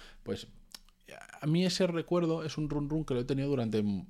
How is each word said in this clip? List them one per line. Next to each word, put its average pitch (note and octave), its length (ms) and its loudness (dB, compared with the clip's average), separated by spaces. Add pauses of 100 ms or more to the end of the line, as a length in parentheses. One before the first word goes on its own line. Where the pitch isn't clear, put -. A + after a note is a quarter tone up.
(240)
Pues - 240 -6 (920)
a - 40 -4
mí E3+ 200 4
ese F3+ 220 2
recuerdo E3 560 2
es D#3 140 -6
un D#3 120 -2
run C#3+ 200 -2
run D#3 160 0
que C3+ 80 -2
lo A#2+ 80 2
he B2+ 40 -2
tenido C#3 240 0
durante, A2+ 340 2 (260)